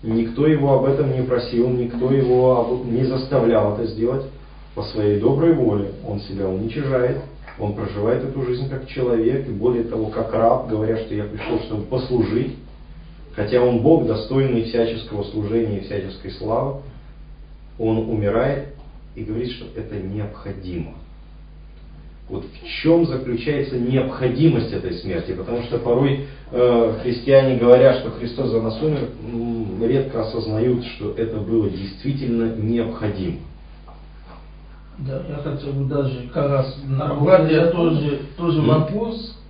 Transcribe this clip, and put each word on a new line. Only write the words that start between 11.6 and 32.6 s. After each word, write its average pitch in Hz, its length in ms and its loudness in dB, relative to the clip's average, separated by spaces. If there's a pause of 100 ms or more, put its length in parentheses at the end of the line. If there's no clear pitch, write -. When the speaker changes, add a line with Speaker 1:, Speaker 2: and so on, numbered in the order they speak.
Speaker 1:
чтобы 104 240 -6
послужить". 123 720 -2 (800)
Хотя 113 260 2
он 120 180 4
Бог, 147 260 6
достойный 120 580 0
всяческого 113 600 -2
служения 107 540 -2
и 98 60 -8
всяческой 95 480 -8
славы, 139 480 -4 (1000)
он 113 200 0
умирает 110 680 0 (460)
и 107 100 -12
говорит, 113 280 -4
что - 220 -12
это 107 220 -10
необходимо. 95 960 -8 (1400)
Вот - 160 -8
в - 220 -16
чём 165 400 4
заключается 127 720 -2
необходимость 127 960 2
этой 95 220 -6
смерти? 87 380 -6
Потому 117 320 -4
что 120 140 -4
порой, 139 480 2 (260)
э, 117 500 4
христиане, 131 560 4
говоря, 123 360 10
что - 180 -4
Христос 117 380 -4
за 110 120 2
нас 110 180 -4
умер, 143 300 0 (120)
м, 113 640 -4
редко 123 380 0
осознают, 107 640 0
что - 340 -8
это 90 200 -2
было 104 300 2
действительно 113 880 -2
необходимо. 107 840 -2 (1600)